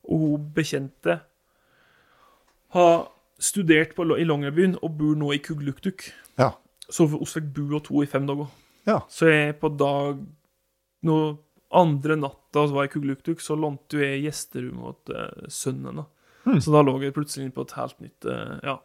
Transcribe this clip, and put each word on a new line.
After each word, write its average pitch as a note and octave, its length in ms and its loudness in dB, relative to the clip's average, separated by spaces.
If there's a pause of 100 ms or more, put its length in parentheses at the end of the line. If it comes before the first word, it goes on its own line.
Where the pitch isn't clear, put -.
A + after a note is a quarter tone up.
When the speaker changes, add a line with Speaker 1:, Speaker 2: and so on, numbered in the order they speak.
Speaker 1:
og - 140 0
hun D3+ 360 0
bekjente D#3 640 -2 (1500)
har E3+ 360 6 (320)
studert D#3+ 540 2
på F3 120 -2
Lo-, D3+ 100 4
i E3 80 2
Longyearbyen D#3 580 2
og E3 140 -4
bor D3+ 220 2
nå C#3+ 160 -2
i C#3+ 40 0
Kugluktuk. C#3+ 680 -6 (320)
Speaker 2:
Ja. B2+ 140 4 (360)
Speaker 1:
Så - 200 4
for D3+ 140 -2
oss - 140 -8
fikk D#3 180 -6
bo D3 120 -6 (100)
og D3 80 -4
to C#3+ 180 0
i C#3+ 40 0
fem C#3 200 -2
dager. C#3+ 220 -6 (380)
Speaker 2:
Ja. G#3 220 2
Speaker 1:
Så - 220 2
jeg D3+ 300 2
på D#3 160 0
dag, C#3+ 460 0 (800)
nå D#3 160 2 (540)
andre D#3 440 4
natta D3 500 -2
så C#3+ 80 -2
var C#3 120 0
jeg C#3 60 -10
i - 40 -18
Kugluktuk, C#3+ 440 -4
så D3+ 160 -4
lånte D3+ 420 -4
jo C#3+ 60 2
jeg C#3 220 -2
gjesterommet B2 640 -10
åt, - 240 -14
eh, - 340 -12
sønnen, C3+ 540 -8
da. D3 40 -14 (400)
Speaker 2:
Hmm. A#3+ 140 6
Speaker 1:
Så D3+ 140 0
da D3 80 8
lå C3+ 180 4
jeg C#3 140 -6
plutselig C#3 400 -6
på C3+ 80 -8
et - 160 -12
helt B2 220 -10
nytt, - 260 -16
eh, - 380 -8
ja. C3+ 200 -6